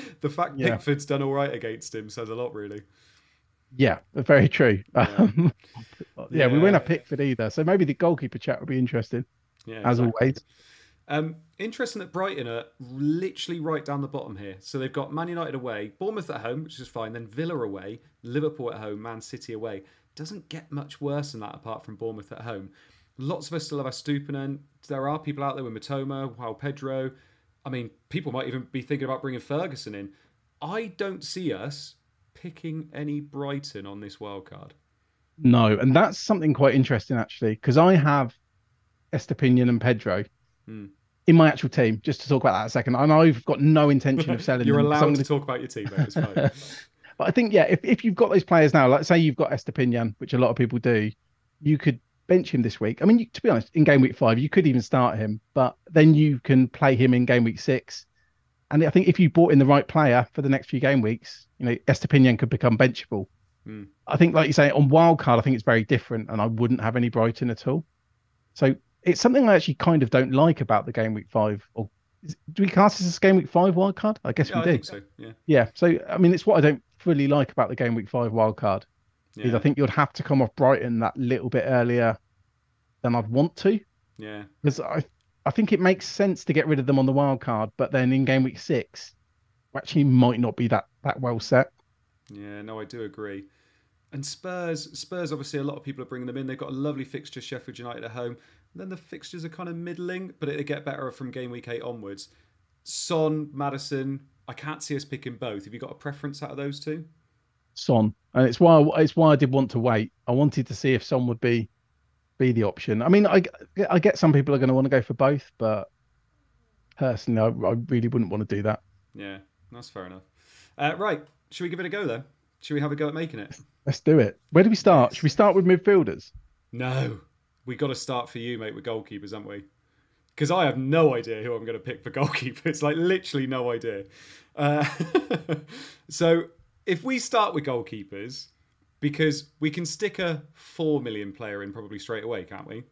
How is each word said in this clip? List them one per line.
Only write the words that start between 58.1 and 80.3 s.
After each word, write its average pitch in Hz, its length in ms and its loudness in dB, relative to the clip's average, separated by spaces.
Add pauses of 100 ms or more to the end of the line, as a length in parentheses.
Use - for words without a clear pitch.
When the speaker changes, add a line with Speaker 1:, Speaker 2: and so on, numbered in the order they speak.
Speaker 2:
And 151 140 4
I 147 80 2
think 185 160 4
if 175 120 2
you 170 120 6
bought 170 200 6
in 147 60 6
the 139 80 8
right 143 220 4
player 127 460 2
for 143 100 -4
the 139 60 0
next - 200 -2
few 131 100 -2
game 135 220 2
weeks, - 460 -6 (100)
you 127 80 -8
know, 120 100 0 (120)
Estupiñán 131 500 4
could 117 140 -2
become 117 260 2
benchable. 117 480 0 (400)
Speaker 1:
Hmm. 107 200 -16 (200)
Speaker 2:
I 151 100 -2
think, 170 200 4
like 156 100 4
you 143 80 0
say, 143 160 6
on 143 180 4
wild 160 300 8
card, 120 220 4
I - 20 2
think 131 140 2
it's 107 100 -6
very 113 200 4
different, 113 440 -4
and 110 100 -4
I 104 60 2
wouldn't 113 360 0
have 110 140 -2
any 120 140 0
Brighton 117 400 0
at - 180 -6
all. 156 160 -2 (720)
So 135 220 2 (320)
it's 175 140 0
something 247 280 4
I 196 60 8
actually 156 200 2
kind 160 280 2
of 113 60 0
don't 131 240 2
like 151 280 4
about 107 240 0
the 117 60 -10
game 110 220 -2
week 107 160 -10
five, 107 440 -2
or 110 160 -8 (340)
is, 156 120 -12 (180)
do 196 100 0
we 190 60 2
cast 202 300 4
this 180 80 -4
as 165 120 -6
game 190 180 6
week - 120 0
five 180 260 2
wild 190 200 0
card? 214 280 -4
I 120 100 -4
guess - 160 0
Speaker 1:
Yeah, 196 80 -8
Speaker 2:
we 165 40 0
Speaker 1:
I 165 40 -4
Speaker 2:
do. 175 60 2
Speaker 1:
think 127 140 0
so, 101 160 -16 (160)
yeah. 113 140 -18 (140)
Speaker 2:
Yeah, 131 280 4
so, 175 240 2 (120)
I 170 80 -4
mean, 180 160 6
it's 170 120 -2
what 208 120 6
I 151 40 6
don't 147 220 4 (140)
fully 139 300 0
like 143 240 2
about 110 180 0
the 123 60 -6
game 117 200 -2
week 104 140 -6
five 120 240 -2
wild 110 240 2
card, 101 280 -2 (520)
is 113 140 -2
Speaker 1:
Yeah. 117 60 0
Speaker 2:
I - 20 2
think 143 180 2
you'd 139 120 2
have - 240 -2
to - 100 -12
come 135 180 2